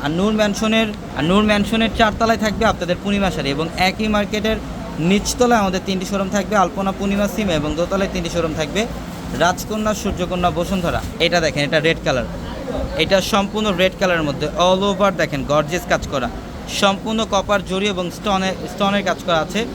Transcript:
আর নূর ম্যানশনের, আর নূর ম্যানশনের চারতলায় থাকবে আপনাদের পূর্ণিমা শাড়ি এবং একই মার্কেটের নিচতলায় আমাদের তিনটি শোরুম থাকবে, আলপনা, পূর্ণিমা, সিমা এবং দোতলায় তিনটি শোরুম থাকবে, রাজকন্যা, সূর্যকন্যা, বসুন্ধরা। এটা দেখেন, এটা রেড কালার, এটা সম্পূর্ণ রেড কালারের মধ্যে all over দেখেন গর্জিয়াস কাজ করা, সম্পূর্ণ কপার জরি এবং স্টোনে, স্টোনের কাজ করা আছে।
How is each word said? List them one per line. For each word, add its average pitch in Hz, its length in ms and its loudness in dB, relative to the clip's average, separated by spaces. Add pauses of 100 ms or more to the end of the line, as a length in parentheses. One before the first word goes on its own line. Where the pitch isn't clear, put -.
আর 143 140 0
নূর 208 220 2
ম্যানশনের, 220 480 2 (300)
আর 139 120 0
নূর 208 200 6
ম্যানশনের 214 480 2
চারতলায় 220 460 4
থাকবে 208 280 0
আপনাদের 180 300 0
পূর্ণিমা 196 320 0
শাড়ি 139 220 -2
এবং 156 100 -2 (220)
একই 214 260 -2
মার্কেটের 214 440 0 (520)
নিচতলায় 226 520 4
আমাদের 185 260 0
তিনটি 190 220 -2
শোরুম 196 260 0
থাকবে, 196 260 -2
আলপনা, 190 360 0
পূর্ণিমা, 202 360 0
সিমা 202 260 0
এবং 151 180 0
দোতলায় 190 360 0
তিনটি 170 200 -2
শোরুম 165 260 0
থাকবে, 156 200 -2 (600)
রাজকন্যা, 214 500 0 (100)
সূর্যকন্যা, 180 560 0
বসুন্ধরা। 170 420 0 (240)
এটা 170 200 2
দেখেন, 143 240 0
এটা 151 180 2
রেড 160 200 2
কালার, 139 200 0 (760)
এটা 190 160 4 (140)
সম্পূর্ণ 202 340 0 (140)
রেড 185 200 4
কালারের 175 280 2
মধ্যে 139 180 -2 (200)
all 185 140 4 (100)
over 196 200 2 (100)
দেখেন 147 200 0 (100)
গর্জিয়াস 151 420 0
কাজ 156 100 0 (100)
করা, 123 160 -2 (520)
সম্পূর্ণ 202 400 0 (120)
কপার 202 280 2 (100)
জরি 190 240 0
এবং 180 100 -2 (120)
স্টোনে, 190 340 0 (220)
স্টোনের 202 360 0
কাজ 165 180 0
করা 170 180 2
আছে। 165 160 -4 (140)